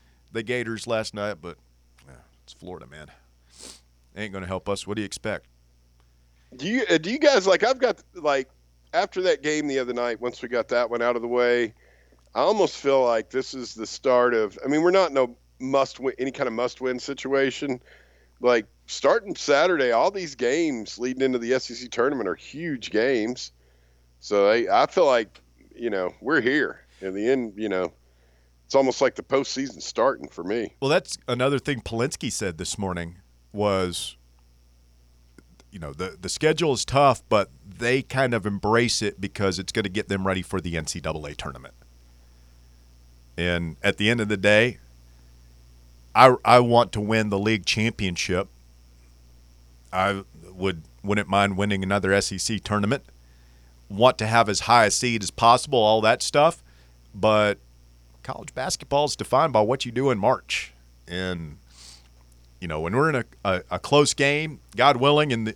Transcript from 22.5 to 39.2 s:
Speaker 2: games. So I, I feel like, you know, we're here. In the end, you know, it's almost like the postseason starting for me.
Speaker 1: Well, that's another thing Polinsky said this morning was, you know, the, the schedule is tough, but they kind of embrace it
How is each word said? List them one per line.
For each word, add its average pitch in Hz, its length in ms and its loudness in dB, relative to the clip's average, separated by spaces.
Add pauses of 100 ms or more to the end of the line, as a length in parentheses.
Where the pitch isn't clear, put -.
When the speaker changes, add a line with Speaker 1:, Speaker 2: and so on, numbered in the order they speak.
Speaker 2:
games. 120 640 -2 (680)
So 101 280 2
I, 110 340 4
I - 40 4
feel 180 180 2
like, 120 360 0 (340)
you 113 140 -6
know, 92 320 -4
we're 135 200 0
here. 123 400 0 (200)
In 95 120 -6
the 104 160 -2
end, 123 280 0
you 107 120 -4
know, 92 220 -2 (720)
it's - 100 -4
almost 131 260 4
like 131 140 2
the 131 80 -10
postseason 135 580 -4
starting 113 460 -2
for - 160 -14
me. 104 380 -4
Speaker 1:
Well, 135 80 -2
that's 170 280 -2 (100)
another 127 320 0
thing 131 220 -4
Polinsky - 500 -6
said 92 260 -6
this - 200 -8
morning 87 400 -6 (340)
was, 95 640 -2 (1600)
you 101 80 -16
know, 73 140 -12
the, 92 260 -10
the 92 100 -10
schedule 156 440 0
is 110 120 -4
tough, 135 440 4
but 101 200 2 (180)
they 117 340 -2
kind 131 320 -2
of 101 120 -4
embrace 107 560 0
it 104 200 -4